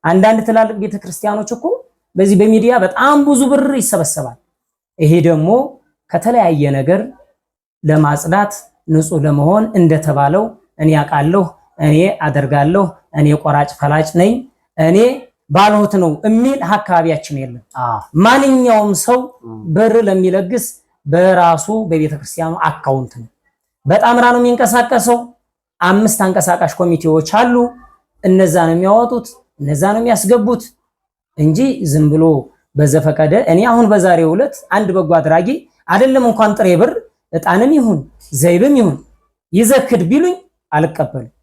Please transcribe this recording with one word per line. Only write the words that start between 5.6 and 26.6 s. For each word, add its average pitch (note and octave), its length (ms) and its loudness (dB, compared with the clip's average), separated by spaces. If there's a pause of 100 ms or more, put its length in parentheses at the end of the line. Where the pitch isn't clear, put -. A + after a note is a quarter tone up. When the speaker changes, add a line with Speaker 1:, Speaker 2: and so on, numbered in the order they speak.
Speaker 1:
ከተለያየ F#3 600 0
ነገር C#3 300 0 (840)
ለማጽዳት D#3 680 0 (360)
ንጹህ D#3+ 320 0
ለመሆን D3+ 440 2 (100)
እንደተባለው D#3 680 0 (340)
እኔ D#3 180 2
አውቃለሁ፣ D#3 480 0 (340)
እኔ D3+ 160 0 (260)
አደርጋለሁ፣ D3 640 0 (300)
እኔ D3 120 2 (100)
ቆራጭ C#3+ 380 -2
ፈላጭ D3+ 420 -2
ነኝ፣ F#3+ 160 2 (460)
እኔ D#3+ 180 2 (540)
ባልሁት G#3 440 2
ነው F3+ 160 0 (120)
የሚል A#3+ 420 0
አካባቢያችን E3 720 -2
የለም። B2 260 -10 (160)
Speaker 2:
አዎ። A#2 200 -4 (220)
Speaker 1:
ማንኛውም B3 760 2
ሰው - 220 0 (260)
Speaker 2:
ም። A2 240 -16
Speaker 1:
ብር A3 260 0 (100)
ለሚለግስ F#3+ 600 -2 (420)
በራሱ E3+ 600 2 (180)
በቤተክርስቲያኑ D#3+ 760 -6
አካውንት C3+ 540 -4
ነው። A#2 120 -18 (580)
በጣምራ A#3+ 420 2
ነው A#3+ 120 2
የሚንቀሳቀሰው። A#3+ 800 0 (600)
አምስት G3+ 400 0
አንቀሳቃሽ F3+ 540 -2